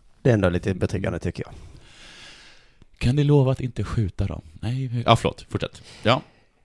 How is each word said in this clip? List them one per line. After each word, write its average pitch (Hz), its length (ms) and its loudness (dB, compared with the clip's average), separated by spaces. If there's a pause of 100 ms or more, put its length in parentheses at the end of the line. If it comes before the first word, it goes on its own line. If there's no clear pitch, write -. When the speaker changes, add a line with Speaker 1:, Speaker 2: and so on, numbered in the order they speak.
(220)
Speaker 1:
Det - 80 4
är 120 40 6
ändå 95 160 4
lite 90 240 -2
betryggande, 92 460 -4
tycker - 280 -6
jag. - 60 -18 (1400)
Speaker 2:
Kan 123 180 0
ni 147 80 2
lova 143 280 4
att 131 100 -2
inte 117 220 -6
skjuta 98 440 -2
dem? 78 140 -8 (200)
Nej. 120 440 -4
Ja, 117 100 6
förlåt. - 340 -4
Fortsätt. - 320 -8 (220)
Ja. 127 180 2 (420)